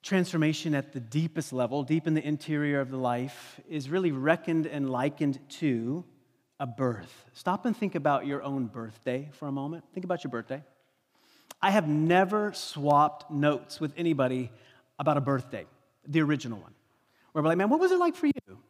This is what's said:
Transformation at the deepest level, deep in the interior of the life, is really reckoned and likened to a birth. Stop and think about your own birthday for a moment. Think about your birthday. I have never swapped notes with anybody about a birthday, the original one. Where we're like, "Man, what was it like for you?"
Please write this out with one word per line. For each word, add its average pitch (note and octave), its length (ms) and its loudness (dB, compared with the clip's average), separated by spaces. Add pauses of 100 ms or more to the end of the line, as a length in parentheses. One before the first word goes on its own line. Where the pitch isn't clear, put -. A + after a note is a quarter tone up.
Transformation D#3+ 720 0
at C#3 180 -4
the C3+ 80 -8
deepest D3+ 500 -4
level, B2+ 320 -2
deep D#3 240 0
in D#3+ 60 2
the D#3 100 2
interior D3 560 -2
of C3 120 -2
the C3 80 -6
life, B2+ 680 -4
is D3 220 -8
really F3 240 2
reckoned D#3+ 540 2
and C#3 240 -4
likened C#3 580 0
to C3+ 560 -2 (560)
a C#3+ 60 -2
birth. A#2 680 -4
Stop - 320 -2
and A3+ 100 0
think G#3 200 -4
about C#3+ 320 0
your C#3+ 160 -4
own C#3 240 -2
birthday A#2+ 680 -8
for D3 160 -10
a C#3 40 -4
moment. C#3+ 300 -6 (120)
Think F#3 100 -8
about F3 180 -4
your C#3 80 -6
birthday. A#2+ 320 -6 (1000)
I G3 80 4
have G3 180 4
never F#3 640 4
swapped D3 800 2
notes D3 500 0
with D3 160 -4
anybody C3 560 0 (460)
about D3 180 2
a C#3+ 60 2
birthday, B2 440 -2 (400)
the D3+ 140 2
original C3 400 0
one. D#2+ 140 -20 (580)
Where D3+ 100 0
we're D#3 60 4
like, E3 80 4
"Man, G3 140 2
what D#4 100 4
was F#4 100 4
it F#4 80 4
like F4 160 2
for - 120 -2
you?" - 320 -2 (120)